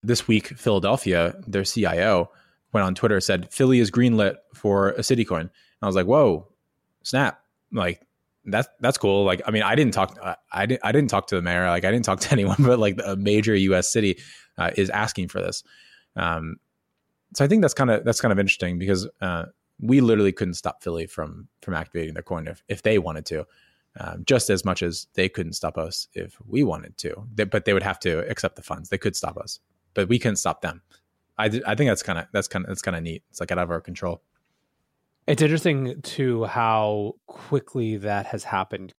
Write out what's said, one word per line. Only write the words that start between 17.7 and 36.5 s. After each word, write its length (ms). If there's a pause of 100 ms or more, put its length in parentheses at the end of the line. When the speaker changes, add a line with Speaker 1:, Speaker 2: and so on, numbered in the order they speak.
Speaker 1:
kinda, 280
that's 180
kind 100
of 80
interesting 400
because, 280 (140)
uh, 240 (340)
we 220
literally 300
couldn't 240
stop 260
Philly 240
from, 420 (140)
from 140
activating 400
their 80
coin 240
if, 200
if 140
they 160
wanted 300
to, 180 (540)
um, 260
just 240
as 160
much 160
as 320
they 160
couldn't 240
stop 240
us 360
if 240 (100)
we 160
wanted 340
to. 380
They, 80
but 220
they 80
would 100
have 160
to 300
accept 260
the 80
funds. 260
They 80
could 180
stop 220
us, 220 (340)
but 140
we 100
couldn't 200
stop 240
them. 200 (560)
I, 120
th-, 180
I 80
think 140
that's 120
kinda, 300
that's 160
kinda, 200
that's 140
kinda 200
neat. 280
It's, 120
like, 100
out 80
of 100
our 120
control. 420 (1040)
Speaker 2:
It's 160
interesting 580
too 440
how 720 (100)